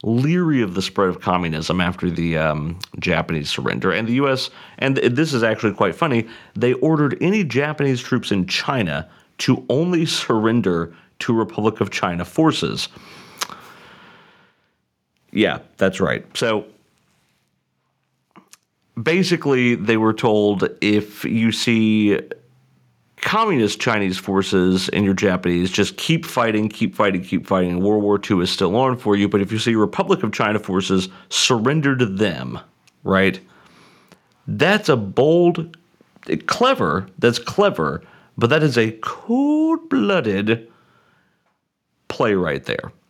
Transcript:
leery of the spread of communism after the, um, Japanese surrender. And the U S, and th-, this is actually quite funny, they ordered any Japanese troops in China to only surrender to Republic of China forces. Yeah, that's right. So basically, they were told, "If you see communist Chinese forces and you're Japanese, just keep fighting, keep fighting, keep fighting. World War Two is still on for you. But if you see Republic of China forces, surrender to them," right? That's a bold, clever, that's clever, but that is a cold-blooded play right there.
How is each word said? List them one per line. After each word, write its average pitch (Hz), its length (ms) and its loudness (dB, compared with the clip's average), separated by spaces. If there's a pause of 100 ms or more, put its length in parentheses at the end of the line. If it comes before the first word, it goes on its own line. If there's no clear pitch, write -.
leery 147 580 0
of 95 120 -2
the 92 80 -2
spread 95 280 0
of 90 100 -4
communism 87 600 -2
after 90 280 -2
the, 85 280 -2
um, 78 420 -2 (200)
Japanese 82 500 -2
surrender. 62 420 -2
And 110 160 -2
the 113 60 -2
U 139 160 0
S, 131 200 -2 (280)
and 135 180 0
th-, 123 160 2
this 143 220 0
is 113 100 2
actually 110 300 0
quite 95 200 0
funny, 120 340 -2 (280)
they 127 200 0
ordered 151 440 0
any 196 240 2
Japanese 139 560 0
troops - 320 -2
in 95 160 0
China 90 600 -4 (300)
to - 280 0
only 165 380 0
surrender 107 880 0 (240)
to - 140 -2
Republic 110 480 -2
of 98 80 0
China 87 340 -4
forces. - 640 0 (2500)
Yeah, 95 280 0 (160)
that's 95 240 0
right. 71 260 -2 (120)
So 113 260 0 (2500)
basically, 147 720 2
they 110 220 2
were 110 160 4
told, 104 560 2 (100)
"If 104 460 0
you 113 260 2
see 107 640 2 (1000)
communist 185 640 0
Chinese 101 380 0
forces 95 680 0
and 104 140 0
you're 98 120 2
Japanese, 90 560 0
just 98 260 0
keep 165 260 -2
fighting, 110 460 0
keep - 240 -4
fighting, 95 300 0
keep - 240 -4
fighting. 90 340 0
World 104 220 2
War 101 160 2
Two 98 200 0
is 87 120 0
still 92 240 0
on 127 220 0
for 104 180 0
you. 101 120 2
But 101 140 0
if 98 100 -4
you 110 60 -4
see 113 180 0
Republic 185 460 0
of 107 100 -2
China 107 280 0
forces, 95 500 -2 (200)
surrender 135 680 0
to 123 80 2
them," 90 540 -4 (440)
right? 95 360 2 (1080)
That's 170 420 0
a 143 60 4
bold, 160 800 2 (720)
clever, 101 640 0 (120)
that's 120 200 2
clever, 82 640 -2 (340)
but 117 140 2
that 156 120 4
is 131 140 2
a 113 140 2 (100)
cold-blooded 233 1700 0 (1400)
play 113 280 0
right 82 280 -2
there. - 280 -8 (180)